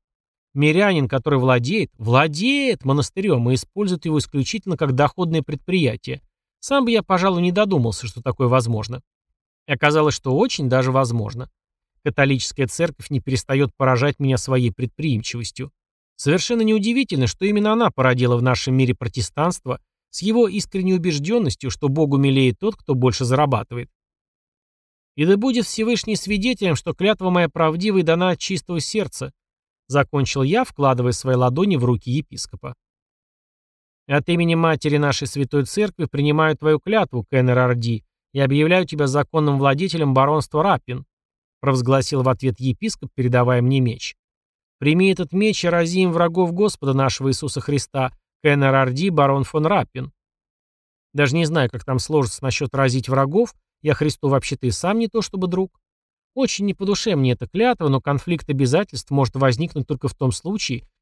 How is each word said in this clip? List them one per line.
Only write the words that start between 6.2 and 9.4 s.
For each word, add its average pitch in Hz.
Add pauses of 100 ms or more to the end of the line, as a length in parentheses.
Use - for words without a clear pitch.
Сам 269
бы 240
я, 220
пожалуй, 185
не 180
додумался, 175
что 113
такое 127
возможно. 117 (640)